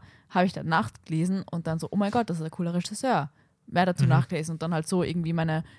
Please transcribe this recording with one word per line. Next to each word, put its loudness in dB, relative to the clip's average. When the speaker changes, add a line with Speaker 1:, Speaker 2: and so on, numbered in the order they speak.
Speaker 1:
hab 2
ich 0
dann -6
nachgelesen 0
und -4
dann -2
so, -8
„Oh -4
mein 0
Gott, 0
das -2
ist -4
ein -6
cooler -4
Regisseur.“ 0
Mehr 2
dazu 2
Speaker 2:
Mhm. 4
Speaker 1:
nachgelesen 2
und -6
dann -2
halt 0
so 2
irgendwie -2
meine 0